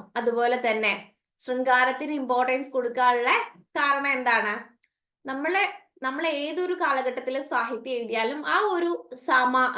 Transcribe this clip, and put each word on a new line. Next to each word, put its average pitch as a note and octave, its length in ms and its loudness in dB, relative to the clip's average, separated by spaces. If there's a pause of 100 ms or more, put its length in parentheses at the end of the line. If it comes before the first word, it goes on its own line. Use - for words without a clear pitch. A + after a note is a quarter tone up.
(180)
അതുപോലെ A#3 400 2
തന്നെ A3 360 0 (480)
ശൃംഗാരത്തിന് B3+ 720 2
ഇമ്പോർട്ടൻസ് B3+ 580 0
കൊടുക്കാനുള്ള B3 600 2 (460)
കാരണം C#4+ 400 2
എന്താണ്? A3 360 2 (720)
നമ്മളെ, D#4 380 0 (400)
നമ്മൾ C4+ 240 -4
ഏതൊരു D#4+ 540 -2
കാലഘട്ടത്തിലെ C4 600 -2
സാഹിത്യം A#3+ 520 -4
എഴുതിയാലും A3+ 540 -2
ആ D#4 100 2 (180)
ഒരു F4 160 0 (340)
സമ-, B3+ 520 2